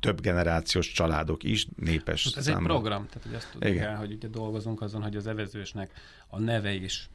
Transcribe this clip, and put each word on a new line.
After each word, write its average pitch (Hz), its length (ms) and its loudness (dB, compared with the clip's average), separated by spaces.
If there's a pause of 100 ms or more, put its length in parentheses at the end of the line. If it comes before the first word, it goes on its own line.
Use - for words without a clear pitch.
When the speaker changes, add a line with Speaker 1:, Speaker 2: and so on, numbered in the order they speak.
Speaker 1:
több 87 200 2
generációs 85 720 4
családok 78 520 2
is 107 220 2 (100)
népes - 480 2
Speaker 2:
Hát - 120 0
ez 135 100 -2
egy 151 60 2
Speaker 1:
számban. 85 180 2
Speaker 2:
program, 107 360 0
tehát - 200 -12
hogy 113 80 -8
azt 113 180 -10
tudni - 180 0
Speaker 1:
Igen. 101 160 2
Speaker 2:
kell, 107 100 -4
hogy 104 160 -6
ugye 110 160 -8
dolgozunk 110 540 -4
azon, 107 200 -6
hogy 104 140 -4
az 101 100 -4
evezősnek 104 640 -6 (380)
a 95 100 -8
neve 110 340 2
is 95 420 -4